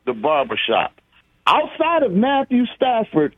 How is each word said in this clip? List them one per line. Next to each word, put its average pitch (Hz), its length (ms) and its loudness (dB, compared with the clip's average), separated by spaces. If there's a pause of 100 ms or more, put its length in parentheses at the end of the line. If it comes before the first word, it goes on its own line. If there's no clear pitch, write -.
the 123 80 -2
barbershop. 113 800 -2 (540)
Outside 311 580 2
of 202 80 0
Matthew 254 520 0 (120)
Stafford, 226 600 0